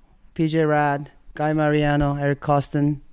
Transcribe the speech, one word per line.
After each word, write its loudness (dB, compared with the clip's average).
P -2
J 0
Rad, 0
Guy -2
Mariano, 2
Eric -2
Costin, 0